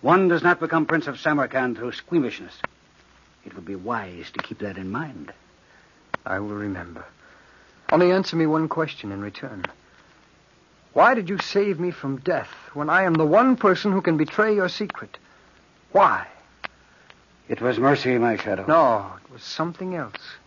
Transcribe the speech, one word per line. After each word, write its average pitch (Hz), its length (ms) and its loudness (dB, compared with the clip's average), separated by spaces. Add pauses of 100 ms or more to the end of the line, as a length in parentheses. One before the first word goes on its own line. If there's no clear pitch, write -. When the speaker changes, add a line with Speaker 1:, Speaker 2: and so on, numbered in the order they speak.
Speaker 1:
One 185 260 4
does 170 160 2
not 175 160 4
become 160 260 0
Prince 151 220 0
of 127 120 -10
Samarkand 131 580 0
through 120 140 -8
squeamishness. 120 680 -4 (880)
It 92 100 -18
would 92 100 -16
be 95 100 -12
wise 92 560 -10
to - 80 -18
keep - 200 -10
that 98 180 -10
in 95 140 -10
mind. 117 420 -10 (920)
Speaker 2:
I 95 140 -6
will 104 160 -8
remember. 92 500 -10 (840)
Only 180 200 4
answer 185 240 0
me 165 100 2
one 156 240 0
question 151 420 -6
in 98 100 -8
return. 101 440 -12 (1300)
Why 208 200 8
did 202 160 -2
you 196 100 -4
save 202 400 0
me 175 120 -2
from 135 260 -6
death 139 340 -4 (220)
when 147 160 -6
I 185 140 4
am 170 120 4
the 156 100 4
one 233 320 6
person 196 340 2
who 190 100 2
can 170 160 2
betray 208 380 2
your 185 140 2
secret? - 480 -10 (760)
Why? 151 360 4 (1200)
Speaker 1:
It - 100 -4
was 120 180 0
mercy, 127 400 2
my 117 200 2
shadow. 95 280 -4
Speaker 2:
No, 123 460 2 (120)
it - 80 -20
was 120 120 -20
something 175 500 -6
else. 135 540 -10